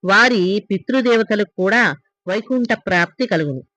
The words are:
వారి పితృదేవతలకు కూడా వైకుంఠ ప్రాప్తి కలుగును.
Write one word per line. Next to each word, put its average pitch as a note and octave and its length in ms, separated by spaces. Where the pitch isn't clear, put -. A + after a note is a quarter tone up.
వారి G3+ 640
పితృదేవతలకు A3+ 840
కూడా G3 380
వైకుంఠ A3+ 460
ప్రాప్తి F3 540
కలుగును. D3 340